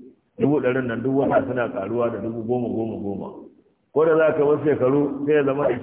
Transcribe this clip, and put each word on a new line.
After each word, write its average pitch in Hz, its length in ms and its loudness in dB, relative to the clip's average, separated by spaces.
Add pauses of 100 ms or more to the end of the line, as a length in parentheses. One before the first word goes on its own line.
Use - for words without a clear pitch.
(400)
Dubu 143 220 2
ɗarin 123 260 0
nan 113 140 -6
duk 135 160 -2
wata 139 300 2
suna 123 220 -2
ƙaruwa 113 420 -2
da 110 80 -6
dubu 113 260 -6
goma, 123 240 -2
goma, 110 320 -4
goma. 98 280 -8 (640)
Ko 151 120 4
da 160 120 4
za 156 200 4
ka 147 80 2
wasu 147 200 2
shekaru 139 600 2
sai 147 80 2
ya 147 120 4
zama 139 220 0
da - 160 -2